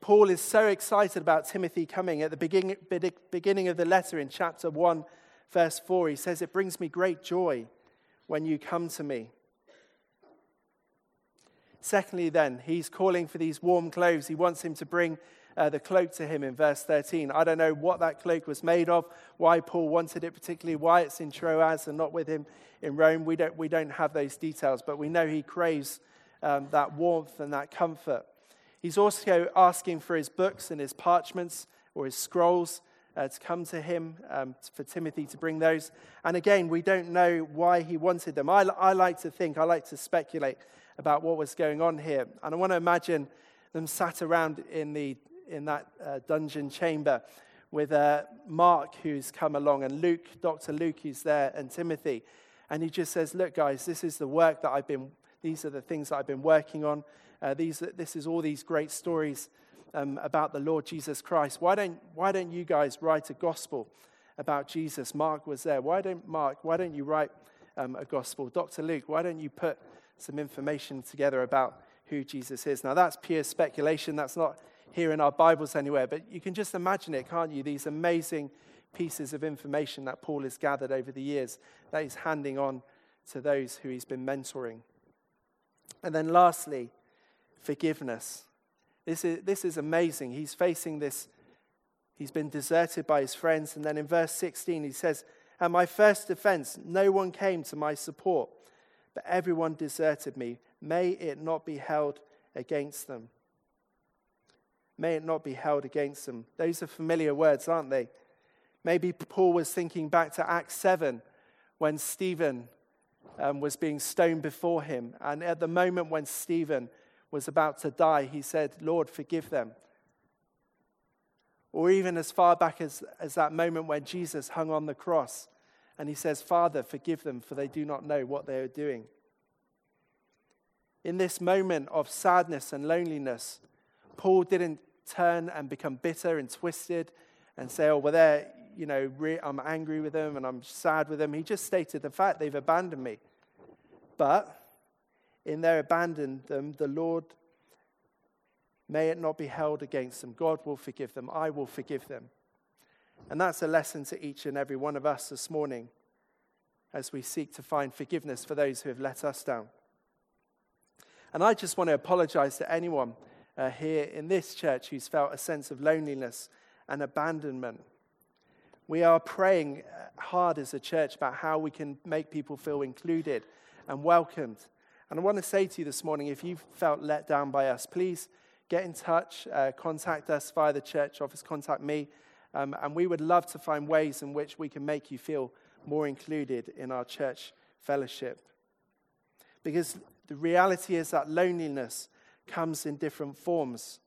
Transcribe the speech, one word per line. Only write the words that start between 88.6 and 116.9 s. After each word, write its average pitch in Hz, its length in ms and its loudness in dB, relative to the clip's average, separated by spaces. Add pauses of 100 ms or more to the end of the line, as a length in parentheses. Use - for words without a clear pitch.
This 165 180 -6
is, 170 180 0
this 196 220 -2
is 165 140 -2
amazing. 156 540 0
He's 143 200 -8
facing 165 460 0
this, 147 300 -6 (840)
he's 143 160 -12
been 151 200 -4
deserted 160 560 0
by 147 160 4
his 135 120 -4
friends. 156 400 0
And 151 80 -10
then 151 140 -2
in 151 100 -4
verse 165 260 2
sixteen, 165 520 -6
he 139 80 -6
says, 156 320 -2 (340)
"At 170 120 2
my 175 160 4
first 208 420 4
offense, 175 560 0
no 190 260 4
one 190 220 2
came 185 320 -2
to - 120 -12
my 151 180 -2
support, 151 560 -2 (640)
but - 120 -10
everyone 165 500 0
deserted 151 600 -2
me. 120 220 -8 (240)
May 175 300 0
it 151 280 -6
not 160 240 -4
be 151 140 -8
held 147 420 -2 (340)
against 143 520 -6
them." 117 240 -14 (1700)
May 160 180 0
it 156 80 -6
not 160 180 -2
be 135 120 -8
held 143 320 -2
against 143 400 -4
them. 120 180 -12 (140)
Those 165 240 -2
are 165 40 -8
familiar 160 480 0
words, 147 320 4
aren't 165 220 0
they? 131 220 -2 (720)
Maybe 175 280 2
Paul 185 420 2
was 170 180 0
thinking 165 380 -4
back 165 240 4
to - 140 -2
Acts 170 280 -2
seven, 156 460 2 (560)
when 151 180 2
Stephen, 151 720 -2 (720)
um, 143 220 -2
was 143 140 -2
being 151 240 -2
stoned 165 440 2
before 156 400 -2
him. 123 360 -8
And 147 240 -6
at 170 180 -2
the 170 60 -2
moment 180 440 0
when 156 160 -2
Stephen 151 640 -2 (420)